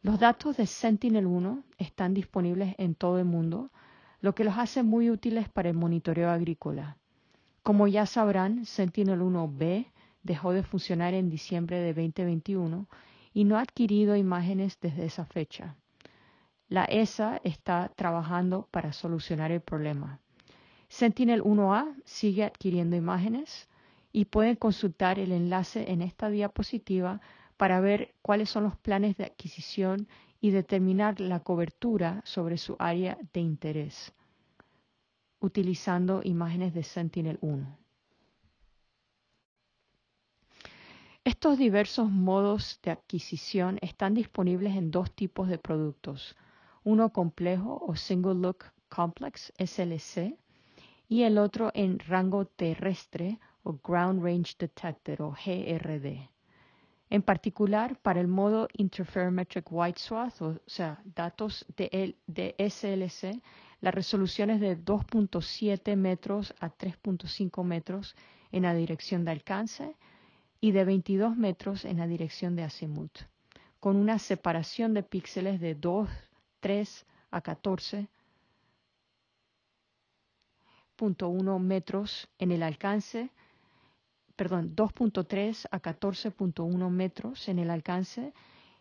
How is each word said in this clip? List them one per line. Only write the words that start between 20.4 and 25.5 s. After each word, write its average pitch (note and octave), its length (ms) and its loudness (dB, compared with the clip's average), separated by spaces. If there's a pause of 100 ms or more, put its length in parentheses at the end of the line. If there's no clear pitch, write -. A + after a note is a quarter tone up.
Sentinel-uno G#3 840 4
A C4 120 2 (180)
sigue G#3 400 0
adquiriendo F3 520 0
imágenes F#3 720 -2 (440)
y G#3 140 4
pueden A3 300 4
consultar F#3+ 600 2
el F#3 140 0
enlace F3+ 580 0